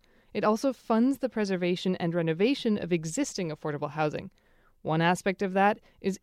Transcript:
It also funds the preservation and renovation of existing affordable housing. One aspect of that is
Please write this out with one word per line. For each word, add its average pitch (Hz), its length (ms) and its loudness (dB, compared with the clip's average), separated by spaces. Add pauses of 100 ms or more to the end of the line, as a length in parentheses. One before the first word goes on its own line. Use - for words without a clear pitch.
(340)
It - 80 -4
also 226 300 2
funds 240 460 0
the 254 100 -2
preservation 185 680 0
and 170 180 -2
renovation 196 640 0
of 170 140 -6
existing 165 580 -2
affordable 147 400 -6
housing. 156 400 -4 (500)
One 156 200 0
aspect 180 420 2
of 190 100 -2
that 196 260 4 (220)
is 190 220 -2